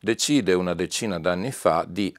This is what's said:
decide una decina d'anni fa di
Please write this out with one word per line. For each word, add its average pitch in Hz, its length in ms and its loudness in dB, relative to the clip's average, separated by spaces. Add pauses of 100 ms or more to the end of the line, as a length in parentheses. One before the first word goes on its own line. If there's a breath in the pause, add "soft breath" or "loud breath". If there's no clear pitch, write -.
decide 110 520 2
una 90 200 0
decina 90 440 -4
d'anni 90 320 -2
fa 82 360 2
di 95 320 -4